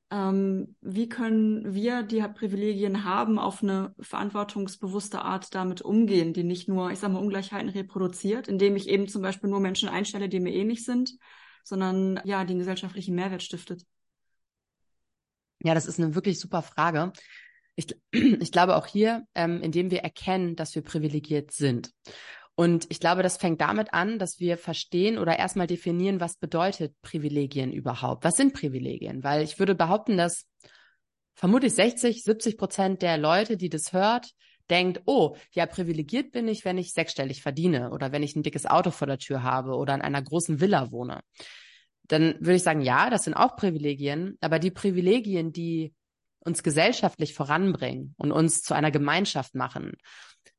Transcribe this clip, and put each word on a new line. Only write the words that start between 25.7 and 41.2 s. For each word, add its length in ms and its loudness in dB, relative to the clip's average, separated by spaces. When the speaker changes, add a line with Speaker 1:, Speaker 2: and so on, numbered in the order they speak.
Speaker 2:
was 160 -4
bedeutet 640 -2
Privilegien 720 -2
überhaupt? 520 -4
Was 120 2
sind 160 6
Privilegien? 720 -6
Weil 180 2
ich 160 -6
würde 160 2
behaupten, 420 2
dass 300 0
vermutlich 400 4
sechzig, 480 2
siebzig 340 0
Prozent 460 -2
der 160 4
Leute, 380 4
die 140 -2
das 220 -6
hört, 380 2
denkt, 360 2
"Oh, 300 4
ja, 140 2
privilegiert 640 -4
bin 160 -4
ich, 180 -2
wenn 140 -2
ich 140 -6
sechsstellig 500 -4
verdiene 480 0
oder 220 -6
wenn 100 -2
ich 140 -4
ein 80 0
dickes 220 -6
Auto 260 4
vor 160 -4
der 100 -2
Tür 240 -6
habe 320 -2
oder 200 0
in 80 -2
einer 200 -2
großen 380 -2
Villa 320 2
wohne." 280 -8